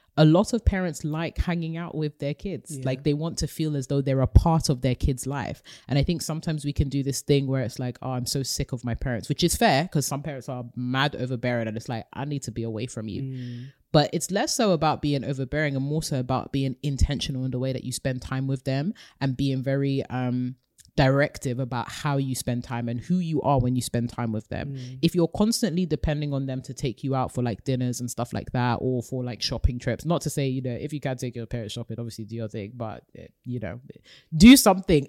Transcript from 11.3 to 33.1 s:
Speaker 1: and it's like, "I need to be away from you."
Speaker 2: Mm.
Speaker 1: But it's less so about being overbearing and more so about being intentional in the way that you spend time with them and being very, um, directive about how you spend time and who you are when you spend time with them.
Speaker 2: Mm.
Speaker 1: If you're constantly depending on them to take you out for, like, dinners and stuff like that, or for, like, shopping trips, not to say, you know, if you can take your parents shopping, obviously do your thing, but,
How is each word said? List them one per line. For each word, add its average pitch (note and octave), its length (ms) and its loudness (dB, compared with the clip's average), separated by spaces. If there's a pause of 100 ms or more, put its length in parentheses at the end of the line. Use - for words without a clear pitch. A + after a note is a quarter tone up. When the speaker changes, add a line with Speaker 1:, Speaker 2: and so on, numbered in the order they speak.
Speaker 1:
and A2 80 -4
it's - 120 -10
like, A#2 240 -6
"I C3 120 -6
need C#3+ 200 -4
to - 60 -8
be A2+ 140 -6
away A2+ 220 -6
from A2 200 -8
you." G2 160 -6
Speaker 2:
Mm. B2+ 440 -10 (260)
Speaker 1:
But D3 200 6
it's - 200 -4
less G3+ 200 0
so G#3+ 200 2
about D3+ 300 2
being C#3+ 220 0
overbearing C#3 520 -2
and C3+ 80 0
more D3+ 180 -2
so C#3 160 -2
about B2+ 340 -2
being C3+ 300 0
intentional C3+ 600 0
in C3 80 -2
the B2+ 80 -2
way C3+ 120 -2
that - 120 -6
you B2 80 -6
spend B2+ 280 -4
time C3+ 280 -4
with C3+ 160 -2
them C#3 300 -2 (260)
and C3+ 160 0
being C3+ 260 0
very, C#3 440 0
um, B2+ 500 -2 (400)
directive C3+ 640 2
about B2 280 -4
how C#3+ 280 -2
you C3+ 180 0
spend B2 300 -4
time A#2+ 240 -4
and A#2+ 120 -4
who F3 180 0
you D#3+ 240 -2
are C3+ 180 4
when B2 160 2
you B2+ 60 0
spend A#2+ 260 -2
time A#2 240 -4
with G#2+ 160 -6
them. C#3+ 260 -8
Speaker 2:
Mm. B2+ 260 -12
Speaker 1:
If E3 140 2
you're E3+ 140 2
constantly F#3+ 580 0
depending D3+ 480 -2
on C3+ 120 -2
them C3 160 -6
to B2 120 -12
take - 300 -6
you C3+ 100 0
out C3 180 -2
for, - 80 -4
like, A#2+ 220 -2
dinners B2+ 380 -2
and B2 100 -6
stuff - 220 -6
like - 180 -6
that, B2 300 0
or B2+ 200 0
for, B2+ 220 -6
like, B2 180 -8
shopping B2 380 0
trips, - 260 -4
not D#3+ 180 0
to D3+ 80 -4
say, C#3 180 -2
you C3 120 -2
know, B2+ 120 -4
if D3 200 -8
you D3+ 60 -6
can C3 180 -4
take B2+ 200 -8
your A#2 100 -10
parents A2+ 280 -8
shopping, A#2 260 -8
obviously A2+ 240 -10
do G#2 100 -14
your A2+ 140 -6
thing, G#2+ 260 -10
but, A#2 300 -10 (120)